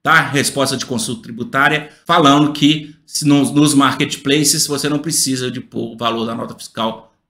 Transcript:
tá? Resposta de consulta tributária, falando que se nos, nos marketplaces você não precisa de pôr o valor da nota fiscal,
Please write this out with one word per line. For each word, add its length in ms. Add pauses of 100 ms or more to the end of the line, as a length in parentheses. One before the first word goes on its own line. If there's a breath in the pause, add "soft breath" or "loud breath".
tá? 200
Resposta 540
de 100
consulta 380
tributária, 640 (160 loud breath)
falando 460
que 440 (100)
se 220
nos, 240
nos 220
marketplaces 920
você 220
não 100
precisa 500
de 120
pôr 320
o 40
valor 280
da 100
nota 200
fiscal, 580 (160)